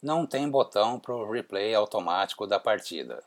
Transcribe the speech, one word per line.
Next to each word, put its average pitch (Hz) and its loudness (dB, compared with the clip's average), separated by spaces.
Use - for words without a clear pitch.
não 156 0
tem 139 -2
botão 120 2
pro 117 -6
replay 110 -2
automático 98 0
da 98 2
partida. 76 -2